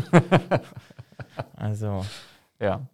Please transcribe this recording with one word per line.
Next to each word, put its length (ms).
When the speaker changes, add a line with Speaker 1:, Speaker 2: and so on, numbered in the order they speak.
Speaker 1:
<laughs> 480
Speaker 2:
Also. 480
Speaker 1:
Ja, 340